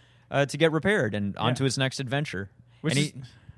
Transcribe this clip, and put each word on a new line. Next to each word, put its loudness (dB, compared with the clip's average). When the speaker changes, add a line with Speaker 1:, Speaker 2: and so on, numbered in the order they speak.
Speaker 1:
Yeah. 2
Speaker 2:
uh, 4
to -4
get 4
repaired 2
and -2
Speaker 1:
Yeah. -8
Speaker 2:
onto 2
his 2
next 0
adventure. -4
Speaker 1:
Which -2
Speaker 2:
And 2
Speaker 1:
is, 0
Speaker 2:
he -14